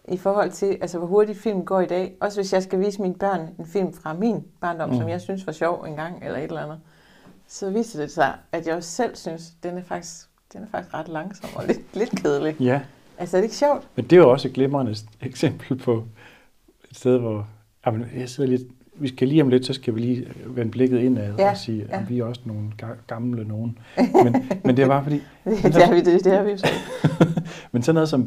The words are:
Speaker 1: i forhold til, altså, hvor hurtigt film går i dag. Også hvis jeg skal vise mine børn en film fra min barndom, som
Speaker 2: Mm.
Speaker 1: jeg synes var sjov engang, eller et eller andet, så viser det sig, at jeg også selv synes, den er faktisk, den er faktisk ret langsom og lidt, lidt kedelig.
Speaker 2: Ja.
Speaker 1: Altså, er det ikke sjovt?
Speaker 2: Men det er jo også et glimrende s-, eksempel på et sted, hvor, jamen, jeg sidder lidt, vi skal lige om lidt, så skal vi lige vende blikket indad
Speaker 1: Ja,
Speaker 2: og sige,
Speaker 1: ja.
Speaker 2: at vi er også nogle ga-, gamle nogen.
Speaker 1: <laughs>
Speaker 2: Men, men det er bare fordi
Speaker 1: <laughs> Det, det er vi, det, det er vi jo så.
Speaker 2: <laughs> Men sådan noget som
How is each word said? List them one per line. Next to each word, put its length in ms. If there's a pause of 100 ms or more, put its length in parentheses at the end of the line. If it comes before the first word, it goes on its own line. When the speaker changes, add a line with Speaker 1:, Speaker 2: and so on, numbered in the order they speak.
Speaker 1:
i 100
forhold 340
til, 300
altså, 160
hvor 100
hurtigt 320
film 260
går 160
i 60
dag. 340
Også 160
hvis 160
jeg 100
skal 160
vise 220
mine 140
børn 440
en 60
film 280
fra 200
min 340 (140)
barndom, 320
som 100
Speaker 2:
Mm. 60
Speaker 1:
jeg 120
synes 260
var 60
sjov 300
engang, 420
eller 120
et 60
eller 200
andet, 180 (680)
så 220
viser 320
det 100
sig, 220 (180)
at 160
jeg 80
også 140
selv 260
synes, 380 (100)
den 140
er 60
faktisk, 440 (260)
den 100
er 40
faktisk 260
ret 140
langsom 480
og 120
lidt, 280
lidt 160
kedelig. 480
Speaker 2:
Ja. 220 (360)
Speaker 1:
Altså, 200
er 40
det 40
ikke 100
sjovt? 400
Speaker 2:
Men 100
det 80
er 40
jo 140
også 160
et 60
glimrende 420
s-, 100 (160)
eksempel 560
på 260 (880)
et 60
sted, 220
hvor, 280 (380)
jamen, 200 (100)
jeg 140
sidder 200
lidt, 120 (320)
vi 140
skal 200
lige 140
om 80
lidt, 160
så 80
skal 220
vi 40
lige 340 (120)
vende 260
blikket 280
indad 360
Speaker 1:
Ja, 160
Speaker 2:
og 60
sige, 320
Speaker 1:
ja. 100
Speaker 2:
at 100
vi 100
er 60
også 200
nogle 260 (100)
ga-, 260
gamle 400
nogen. 320 (180)
Speaker 1:
<laughs> 260
Speaker 2:
Men, 100 (300)
men 140
det 60
er 40
bare 160
fordi 120
Speaker 1:
<laughs> 60 (240)
Det, 180
det 200
er 100
vi, 80
det, 220
det 100
er 100
vi 80
jo 60
så. 100 (520)
Speaker 2:
<laughs> 520
Men 120
sådan 100
noget 160
som 180